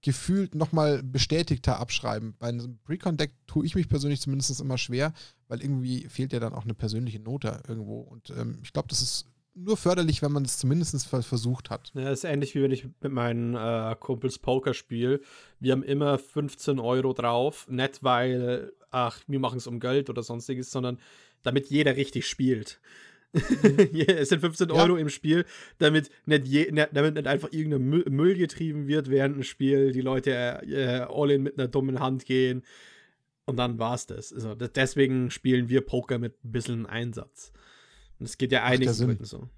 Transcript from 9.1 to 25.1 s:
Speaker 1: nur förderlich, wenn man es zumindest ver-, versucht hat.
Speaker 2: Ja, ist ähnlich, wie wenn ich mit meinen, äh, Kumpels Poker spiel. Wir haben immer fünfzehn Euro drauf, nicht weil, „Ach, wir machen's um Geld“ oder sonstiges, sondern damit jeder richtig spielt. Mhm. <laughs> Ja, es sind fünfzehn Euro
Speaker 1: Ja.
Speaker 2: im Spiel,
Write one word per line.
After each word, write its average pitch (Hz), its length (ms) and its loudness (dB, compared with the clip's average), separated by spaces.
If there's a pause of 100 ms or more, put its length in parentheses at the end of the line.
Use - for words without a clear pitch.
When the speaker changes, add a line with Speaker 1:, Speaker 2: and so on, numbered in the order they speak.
Speaker 1:
nur 190 220 -2
förderlich, 175 460 2
wenn 147 80 0
man 143 140 0
es 123 120 -4
zumindest 147 480 0
ver-, 123 200 -2
versucht 123 460 -2
hat. - 240 -10
Speaker 2:
Ja, 135 180 -2
ist 131 100 -4
ähnlich, 143 320 -2
wie 139 80 2
wenn 139 80 4
ich 131 140 -2
mit 139 280 -8
meinen, 120 440 0
äh, 113 420 -2
Kumpels 131 400 -4
Poker 131 340 0
spiel. 123 480 0 (380)
Wir 127 140 2
haben 131 100 2
immer 143 360 2
fünfzehn 147 600 -4
Euro 127 340 2
drauf, 120 560 0
nicht 131 360 -4
weil, 123 680 2 (220)
„Ach, 123 340 -2
wir 139 140 -2
machen's 120 260 -4
um 120 140 -8
Geld“ 131 300 0
oder 117 120 -4
sonstiges, 123 480 -8
sondern 123 300 -4 (420)
damit 135 280 0
jeder 139 260 4
richtig 135 320 -2
spielt. 127 520 0 (520)
Mhm. 170 80 2
<laughs> 180 520 4
Ja, 160 220 4
es 147 160 0
sind 165 100 4
fünfzehn 170 300 0
Euro 170 260 6
Speaker 1:
Ja. 160 60 0
Speaker 2:
im 151 60 0
Spiel, 156 360 2 (340)